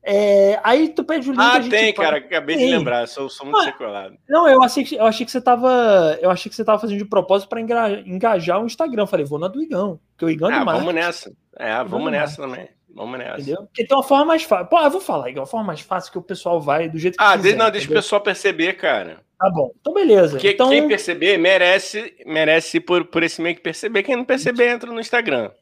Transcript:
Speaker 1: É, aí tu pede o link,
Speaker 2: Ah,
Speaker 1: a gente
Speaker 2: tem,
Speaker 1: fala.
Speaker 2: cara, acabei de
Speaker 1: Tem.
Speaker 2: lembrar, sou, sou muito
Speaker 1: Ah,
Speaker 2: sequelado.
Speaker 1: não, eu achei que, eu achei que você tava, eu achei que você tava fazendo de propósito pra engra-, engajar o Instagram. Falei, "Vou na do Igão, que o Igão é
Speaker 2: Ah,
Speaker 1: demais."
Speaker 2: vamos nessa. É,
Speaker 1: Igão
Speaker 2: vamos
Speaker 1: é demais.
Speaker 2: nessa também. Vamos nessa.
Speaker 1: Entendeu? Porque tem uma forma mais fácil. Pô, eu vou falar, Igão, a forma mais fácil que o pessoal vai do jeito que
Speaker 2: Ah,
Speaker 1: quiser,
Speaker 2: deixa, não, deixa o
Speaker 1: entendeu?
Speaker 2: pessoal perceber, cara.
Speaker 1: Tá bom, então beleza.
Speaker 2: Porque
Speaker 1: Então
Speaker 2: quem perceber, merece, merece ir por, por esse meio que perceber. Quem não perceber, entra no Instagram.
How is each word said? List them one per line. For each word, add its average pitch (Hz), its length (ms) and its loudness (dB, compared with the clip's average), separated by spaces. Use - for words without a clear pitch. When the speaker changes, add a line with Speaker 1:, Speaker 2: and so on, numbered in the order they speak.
Speaker 1:
É, 202 520 4
aí 285 260 4
tu - 160 -4
pede 294 240 -4
o 277 40 -4
link, 247 100 -2
Speaker 2:
Ah, 240 120 6
Speaker 1:
a 254 60 4
gente 240 100 -6
Speaker 2:
tem, 214 240 2
Speaker 1:
fala. 170 140 0
Speaker 2:
cara, 151 160 0
acabei 156 320 -4
de 269 60 2
Speaker 1:
Tem. 262 100 2
Speaker 2:
lembrar, 120 360 0
sou, 139 200 -10
sou - 160 -16
muito 143 140 0
Speaker 1:
Ah, 370 60 2
Speaker 2:
sequelado. 101 520 -10
Speaker 1:
não, 320 200 4
eu 262 140 8
achei 247 220 0
que, 311 100 -8
eu 220 100 0
achei 226 220 0
que - 60 -16
você 254 80 -4
tava, 233 840 4
eu 180 80 4
achei 180 180 -4
que - 60 -16
você 220 100 -6
tava 214 160 2
fazendo 202 180 -6
de 202 60 -6
propósito 196 440 0
pra 226 120 -8
engra-, 226 460 -2
engajar 185 560 -2
o - 40 -4
Instagram. 233 400 -2
Falei, 160 200 -2
"Vou 147 140 -6
na 180 80 -4
do 240 120 -8
Igão, 202 380 -4
que - 80 -6
o 165 60 0
Igão 160 200 0
é - 40 0
Speaker 2:
Ah, - 60 0
Speaker 1:
demais." 170 180 0
Speaker 2:
vamos 170 160 -2
nessa. 165 380 -4
É, 110 140 -4
Speaker 1:
Igão 117 160 -4
Speaker 2:
vamos 151 200 -4
Speaker 1:
é - 40 -4
demais. 147 180 -2
Speaker 2:
nessa 147 120 -14
também. 127 260 -12
Vamos 123 240 -12
nessa. 123 220 -12
Speaker 1:
Entendeu? 151 240 -8
Porque - 200 -6
tem 269 120 2
uma 262 60 2
forma 277 220 2
mais 320 200 0
fácil. 180 220 0
Pô, 339 120 2
eu 302 120 4
vou 370 100 -4
falar, 143 280 -6
Igão, 135 140 -10
a 135 40 -10
forma 220 200 -6
mais 156 140 -8
fácil 180 320 -8
que 180 60 -10
o 170 40 -10
pessoal 165 380 -4
vai 151 280 -2
do 160 80 -10
jeito 175 220 -4
que 202 40 2
Speaker 2:
Ah, 202 100 6
Speaker 1:
quiser, 185 100 2
Speaker 2:
deixa, 208 160 2
não, 226 120 4
deixa 196 80 -6
o 143 100 -6
Speaker 1:
entendeu? 156 140 2
Speaker 2:
pessoal 202 200 0
perceber, 180 520 -2
cara. 98 440 -4
Speaker 1:
Tá 190 120 2
bom, 147 300 -2
então 294 120 -6
beleza. 220 440 6
Speaker 2:
Porque 196 160 2
Speaker 1:
Então 254 180 4
Speaker 2:
quem 294 180 4
perceber, 185 500 0
merece, 190 760 2
merece 160 540 0
ir - 20 0
por, 175 240 0
por 165 180 -2
esse 165 200 -4
meio 170 140 -4
que - 60 -20
perceber. 196 420 -4
Quem 262 120 -2
não 247 80 -6
perceber, 247 440 0
entra 240 220 -6
no 226 100 -10
Instagram. 170 500 -2